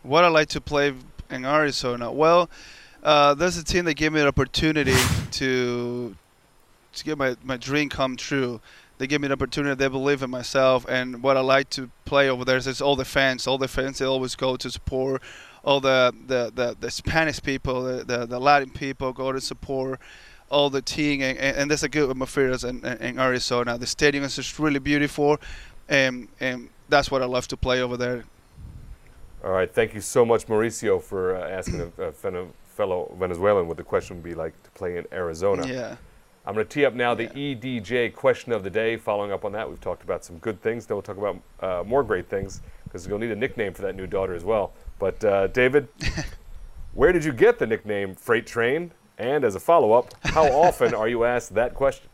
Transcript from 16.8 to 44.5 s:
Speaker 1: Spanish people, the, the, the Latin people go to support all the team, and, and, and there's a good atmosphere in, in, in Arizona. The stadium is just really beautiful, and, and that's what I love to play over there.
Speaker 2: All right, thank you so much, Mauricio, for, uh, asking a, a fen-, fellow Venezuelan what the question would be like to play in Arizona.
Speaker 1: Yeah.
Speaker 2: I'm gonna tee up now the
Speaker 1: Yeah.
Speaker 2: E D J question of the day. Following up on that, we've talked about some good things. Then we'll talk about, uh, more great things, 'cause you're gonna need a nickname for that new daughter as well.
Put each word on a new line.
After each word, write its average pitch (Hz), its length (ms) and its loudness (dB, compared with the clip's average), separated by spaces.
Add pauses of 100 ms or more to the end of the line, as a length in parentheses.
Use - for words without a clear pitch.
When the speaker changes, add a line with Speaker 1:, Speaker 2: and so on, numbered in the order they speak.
Speaker 1:
Spanish 160 500 -2
people, 131 420 -4
the, 127 200 -6
the, 123 220 -4
the 123 140 -8
Latin 139 300 4
people 135 420 -6
go 131 200 -4
to 131 100 -4
support 131 580 -6 (500)
all 143 200 4
the 135 120 -2
team, 143 400 -2
and, 131 160 -2
and, 135 200 0
and 143 140 0
there's 151 120 0
a 143 60 -2
good 147 200 2
atmosphere 131 420 0
in, 123 340 -6
in, 123 120 -6
in 123 220 -6
Arizona. 123 580 0
The 120 100 -8
stadium 139 380 2
is 127 100 -8
just - 240 -8
really 147 200 2
beautiful, 143 600 2 (500)
and, 131 380 2 (140)
and 123 280 -6 (200)
that's 143 200 4
what 135 120 0
I 127 40 0
love 127 220 -2
to 139 100 -6
play 127 240 2
over 123 160 -4
there. 123 280 -4 (1160)
Speaker 2:
All 95 80 -4
right, 92 220 0
thank 110 200 0
you 107 60 -10
so 120 240 2
much, 113 240 2
Mauricio, 107 540 0
for, 92 340 -4
uh, 87 140 -6
asking 90 480 -6
a, 92 60 -8
a 80 100 -6
fen-, 92 400 -8 (120)
fellow 92 540 -2
Venezuelan 90 480 2
what 82 80 -6
the 82 80 -12
question 92 340 -4
would 82 60 -14
be 85 120 -10
like 80 180 -8 (100)
to - 80 -20
play 90 240 -8
in 85 160 -8
Arizona. 87 560 -2
Speaker 1:
Yeah. 123 280 -8 (500)
Speaker 2:
I'm 104 100 -6
gonna 107 100 0
tee 143 200 2
up 117 80 2
now 120 200 0
the 113 100 -2
Speaker 1:
Yeah. 113 140 -10
Speaker 2:
E 143 180 -6
D 120 240 -6
J 113 300 0
question 123 420 0
of 104 120 -2
the 98 60 -4
day. 110 280 0
Following 104 340 -2
up 98 140 -4
on 101 80 -4
that, 104 160 -6
we've 85 100 -14
talked 87 240 -8
about 87 220 -6
some 85 140 -16
good 104 220 -6
things. 113 240 -4
Then 110 100 -4
we'll 98 60 -4
talk 95 160 -12
about, 98 220 -4 (220)
uh, 90 240 -2
more 131 180 2
great 95 260 -2
things, 98 320 -6 (280)
'cause 90 160 -12
you're 101 120 -4
gonna 113 80 -4
need 117 60 -4
a 104 80 -6
nickname 107 340 -4
for 92 100 -14
that 95 120 -4
new 95 120 -8
daughter 95 260 -2
as 85 100 -8
well. 101 300 0 (260)